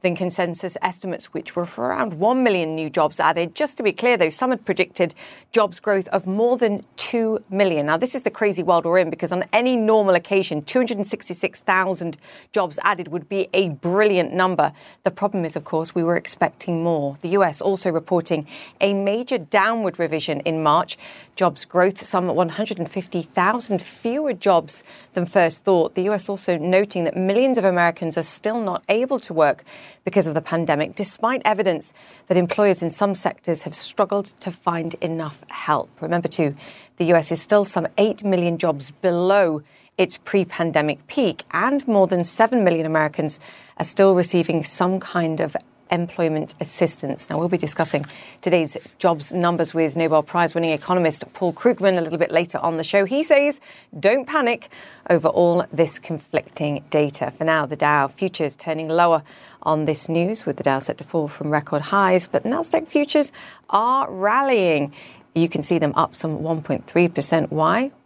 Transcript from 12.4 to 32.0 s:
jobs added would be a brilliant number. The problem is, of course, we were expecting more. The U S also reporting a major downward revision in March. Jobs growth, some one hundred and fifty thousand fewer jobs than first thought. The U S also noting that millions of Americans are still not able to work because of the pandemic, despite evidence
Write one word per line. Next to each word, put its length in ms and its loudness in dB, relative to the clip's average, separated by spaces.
jobs 300 -2
added 280 0
would 200 -8
be 240 -2
a 160 2
brilliant 640 0
number. 400 0
The 80 0
problem 340 -2
is, 100 -6
of 100 -8
course, 280 -4
we 100 0
were 120 2
expecting 680 -4
more. 380 -2
The 80 -8
U 140 4
S 180 -2
also 300 -2
reporting 560 -2
a 160 2
major 420 -2
downward 600 0
revision 400 -2
in 240 -2
March. 340 2
Jobs 280 0
growth, 380 0
some 260 -2
one 220 2
hundred 300 -6
and 100 -6
fifty 320 -6
thousand 600 0
fewer 500 -4
jobs 500 0
than 140 -2
first 360 2
thought. 300 2
The 120 -2
U 80 0
S 140 -4
also 300 -2
noting 460 2
that 120 -2
millions 440 2
of 60 0
Americans 520 2
are 60 -2
still 360 -4
not 300 -4
able 300 2
to 120 -14
work 320 2
because 200 2
of 80 -2
the 80 0
pandemic, 540 -2
despite 480 -2
evidence 500 0